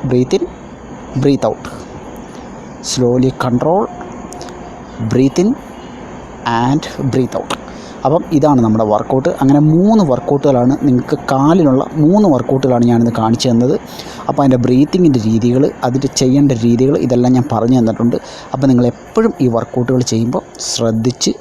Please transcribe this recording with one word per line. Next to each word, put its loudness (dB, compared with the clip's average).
breathe 2
in, -2
breathe 2
out. -10
Slowly 2
control, 0
breathe 2
in 2
and 0
breathe -2
out. -10
അപ്പം 2
ഇതാണ് 4
നമ്മുടെ 2
വർക്കൗട്ട്. 0
അങ്ങനെ 4
മൂന്ന് 4
വർക്കൗട്ടുകളാണ് 2
നിങ്ങൾക്ക് 0
കാലിനുള്ള 4
മൂന്ന് 4
വർക്കൗട്ടുകളാണ് 0
ഞാനിന്ന് 2
കാണിച്ചു 0
തന്നത്. 2
അപ്പോൾ -2
അതിൻ്റെ 4
ബ്രീത്തിങ്ങിൻ്റെ 4
രീതികൾ, 2
അതിൻ്റെ -2
ചെയ്യേണ്ട 4
രീതികൾ 4
ഇതെല്ലാം 2
ഞാൻ 0
പറഞ്ഞു 2
തന്നിട്ടുണ്ട്. 0
അപ്പോൾ 0
നിങ്ങൾ 4
എപ്പോഴും -2
ഈ 2
വർക്കൗട്ടുകൾ -2
ചെയ്യുമ്പോൾ -2
ശ്രദ്ധിച്ച് -2